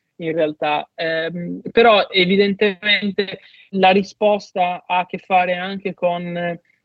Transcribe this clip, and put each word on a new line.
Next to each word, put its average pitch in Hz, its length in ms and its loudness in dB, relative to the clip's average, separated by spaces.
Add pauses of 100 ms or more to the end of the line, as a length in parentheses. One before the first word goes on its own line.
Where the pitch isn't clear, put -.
(160)
in 165 160 -6
realtà. 151 640 -2
Ehm, 165 640 -6 (100)
però 233 380 4
evidentemente 196 1300 0 (320)
la 190 180 4
risposta 196 960 0
ha 180 140 0
a 180 60 -6
che 185 120 -10
fare 180 340 0
anche 190 400 -6
con 175 680 -4 (260)